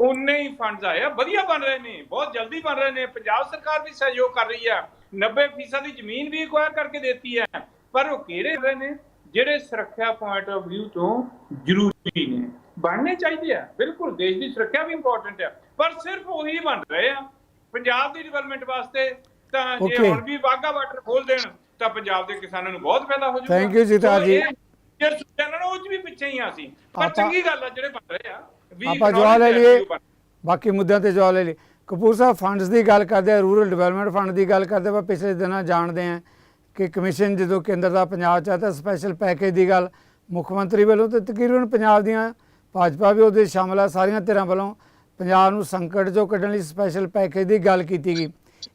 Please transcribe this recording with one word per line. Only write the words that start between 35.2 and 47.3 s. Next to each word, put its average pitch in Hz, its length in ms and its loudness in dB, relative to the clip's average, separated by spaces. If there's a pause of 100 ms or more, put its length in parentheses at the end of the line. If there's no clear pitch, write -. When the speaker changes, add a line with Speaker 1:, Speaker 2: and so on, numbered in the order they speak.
Speaker 2:
ਦਿਨਾਂ 185 280 -2
ਜਾਣਦੇ 170 440 -2
ਆ 170 140 -6 (540)
ਕਿ 190 140 -2
ਕਮਿਸ਼ਨ 190 480 0
ਜਦੋਂ 180 260 0
ਕੇਂਦਰ 180 280 0
ਦਾ 185 140 2
ਪੰਜਾਬ 175 380 0
'ਚ 202 60 -6
ਆ 185 80 0
ਤਾਂ 196 160 -2
ਸਪੈਸ਼ਲ 170 420 -4
ਪੈਕੇਜ 185 400 0
ਦੀ 185 140 4
ਗੱਲ 185 220 2 (400)
ਮੁੱਖ 175 220 -6
ਮੰਤਰੀ 196 320 2
ਵੱਲੋਂ 220 240 4
ਤੇ 226 120 2
ਤਕਰੀਬਨ 240 480 0
ਪੰਜਾਬ 214 340 4
ਦੀਆਂ 220 320 -2 (380)
ਭਾਜਪਾ 180 400 4
ਵੀ 214 80 4
ਉਹਦੇ 214 240 6
ਸ਼ਾਮਲ 190 360 0
ਆ, 196 60 4
ਸਾਰੀਆਂ 190 340 0
ਧਿਰਾਂ 196 260 0
ਵੱਲੋਂ 196 280 -2 (440)
ਪੰਜਾਬ 185 340 4
ਨੂੰ 208 120 -2
ਸੰਕਟ 185 440 -2
'ਚੋਂ 196 180 2
ਕੱਢਣ 202 260 -2
ਲਈ 202 100 -2
ਸਪੈਸ਼ਲ 180 440 -4
ਪੈਕੇਜ 190 420 -2